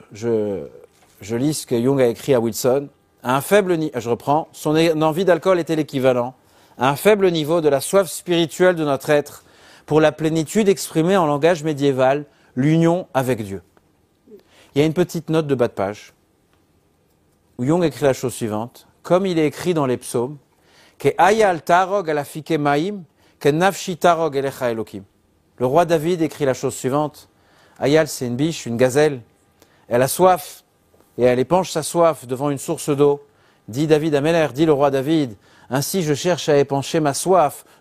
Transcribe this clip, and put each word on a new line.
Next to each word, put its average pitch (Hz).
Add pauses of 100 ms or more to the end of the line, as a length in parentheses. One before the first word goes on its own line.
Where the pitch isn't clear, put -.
(100)
je, 104 (540)
je 110
lis 143
ce -
que 117
Jung 135
a 123
écrit 117
à 117
Wilson, 127 (360)
à 123
un 139
faible 185
ni-, 156
je 117
reprends, 139
son 156
é-, 165 (100)
envie 160
d'alcool 180
était 165
l'équivalent, 131 (440)
à 127
un 143
faible 196
niveau, 160
de 151
la 139
soif 190
spirituelle 175
de 160
notre 143
être - (420)
pour 151
la 151
plénitude 160
exprimée 185
en 170
langage 147
médiéval, 139 (280)
l'union 165
avec 127
Dieu. 98 (1120)
Il 139
y 143
a 156
une 156
petite 170
note 160
de 139
bas 120
de -
page 101 (1500)
où 120
Jung 165
écrit 143
la 135
chose 123
suivante. 110 (160)
Comme 185
il 175
est 156
écrit 175
dans 147
les 123
psaumes, 131 (640)
que 139 (100)
Ayal 190
tarog 180
al 151
afike 147
maim, 156 (380)
que 147
nafshi 170
tarog 160
elecha 131
Elokim. 107 (540)
Le 123
roi 156
David 165
écrit 151
la 131
chose 127
suivante. 143 (520)
Ayal, 151
c'est 127
une 120
biche, 156
une 120
gazelle. 131 (680)
Elle 120
a 135
soif, - (540)
et 120
elle 123
épanche 170
sa 156
soif 165
devant 131
une 139
source -
d'eau. 143 (400)
Dit 139
David 151
à 139
Meller, 160
dit 160
le 156
roi 139
David, 139 (340)
ainsi 143
je 151
cherche 170
à 147
épancher 139
ma 147
soif 165 (160)